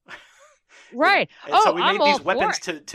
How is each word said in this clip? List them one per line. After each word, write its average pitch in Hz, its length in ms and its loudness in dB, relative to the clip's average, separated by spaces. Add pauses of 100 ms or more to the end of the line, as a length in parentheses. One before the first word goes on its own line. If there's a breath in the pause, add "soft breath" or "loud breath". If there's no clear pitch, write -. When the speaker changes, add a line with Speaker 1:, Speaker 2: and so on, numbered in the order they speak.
Speaker 1:
<laughs> - 100 -18 (760 loud breath)
You 240 80 -10
know, 302 60 2
Speaker 2:
Right. 359 240 2 (160 loud breath)
Speaker 1:
and - 100 -10
so 427 160 4
Speaker 2:
Oh, - 20 0
Speaker 1:
we 330 80 -2
Speaker 2:
I'm 196 160 2
Speaker 1:
made 214 40 0
Speaker 2:
all 196 60 4
Speaker 1:
these 196 120 2
Speaker 2:
for - 40 -20
Speaker 1:
weapons 196 340 -2
Speaker 2:
it. - 60 -12
Speaker 1:
to, 160 160 -8 (160)